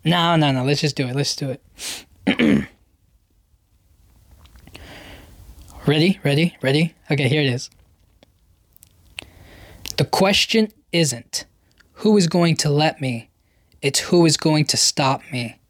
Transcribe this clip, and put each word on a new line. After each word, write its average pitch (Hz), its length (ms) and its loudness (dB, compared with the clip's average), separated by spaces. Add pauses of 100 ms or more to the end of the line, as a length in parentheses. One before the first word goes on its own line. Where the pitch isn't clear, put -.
No, 170 320 2
no, 147 160 4
no, 127 120 -2
let's 139 180 0
just 143 140 -2
do 131 120 -4
it. 123 80 -8
Let's 143 200 -2
do 135 200 -8
it. - 60 -20 (640)
<clears throat> - 420 2 (3250)
Ready? 156 380 2
Ready? 151 380 0
Ready? 160 340 0 (160)
Okay, 139 180 0
here 151 120 2
it 139 60 0
is. 123 220 -6 (2250)
"The 123 80 0
question 208 680 0 (180)
isn't 139 540 -2 (560)
who 214 160 4
is 175 100 4
going 170 300 2
to 151 120 -2
let 147 300 0
me, 123 300 -6 (520)
it's 139 180 -2 (100)
who 175 160 4
is 151 120 2
going 156 280 0
to - 120 -2
stop 135 440 0 (100)
me." 120 280 -10 (100)